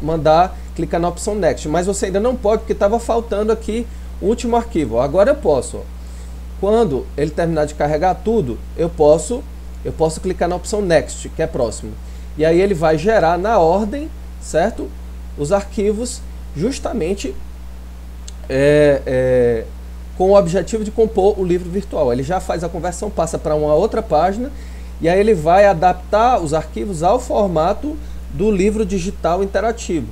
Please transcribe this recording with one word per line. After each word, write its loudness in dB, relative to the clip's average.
mandar 4
clicar -2
na 0
opção -4
Next. 0
Mas 0
você -2
ainda 0
não 0
pode, 2
porque -2
tava 2
faltando -2
aqui -4
o -2
último 0
arquivo. 0
Agora 4
eu 2
posso, 0
ó. -10
Quando 2
ele 0
terminar 0
de -4
carregar 2
tudo, 0
eu 0
posso, 4
eu -6
posso 0
clicar -2
na -2
opção -4
Next, 0
que -6
é -2
próximo. -4
E 2
aí 6
ele 2
vai 2
gerar 4
na 2
ordem, 2
certo? -2
Os -2
arquivos -2
justamente -4
é, 4
é, 2
com 4
o 8
objetivo 2
de -6
compor 2
o -2
livro 0
virtual. 0
Ele 0
já -2
faz -4
a -4
conversão, -6
passa -2
pra 0
uma 2
outra 2
página, 0
e 2
aí 4
ele 6
vai 6
adaptar 4
os -2
arquivos -4
ao 4
formato 0
do 2
livro 2
digital 0
interativo. -2